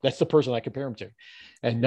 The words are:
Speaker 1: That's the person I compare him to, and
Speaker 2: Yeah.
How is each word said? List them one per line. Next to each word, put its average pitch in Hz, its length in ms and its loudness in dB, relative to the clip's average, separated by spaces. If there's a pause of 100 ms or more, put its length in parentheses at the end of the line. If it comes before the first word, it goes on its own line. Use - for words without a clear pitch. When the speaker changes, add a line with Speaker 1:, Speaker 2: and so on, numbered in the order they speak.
Speaker 1:
That's 131 160 0
the 160 80 2
person 131 280 4
I 113 80 0
compare 135 260 -8
him 117 80 -8
to, - 160 -14 (500)
and 120 140 0
Speaker 2:
Yeah. 117 120 -2